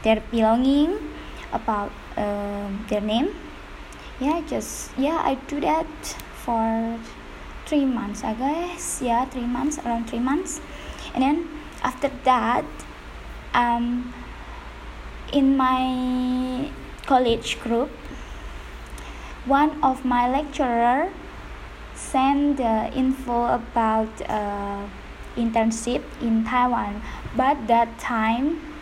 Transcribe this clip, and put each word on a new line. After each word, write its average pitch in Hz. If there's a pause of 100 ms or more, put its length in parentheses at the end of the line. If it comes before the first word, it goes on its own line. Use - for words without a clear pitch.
their 220 (100)
belonging, 262 (540)
about, 208 (240)
uh, 202 (200)
their 208
name. 233 (840)
Yeah, 311
just, -
yeah, 302
I 269 (120)
do 285
that 320 (580)
for 226 (680)
three 285
months, 214
I 220
guess. 320
Yeah, 240
three 254
months, 262
around 233
three 233
months. 285 (520)
And 262
then 311 (340)
after - (120)
that, 240 (880)
um, 240 (1200)
in 269
my 254 (360)
college 240
group, 233 (1600)
one 294
of 262
my 247
lecturer 262 (840)
sent 277
the 220
info 262
about, 226 (200)
uh, 202 (480)
internship 226 (180)
in 226
Taiwan. 226 (340)
But 254
that 226
time 240 (200)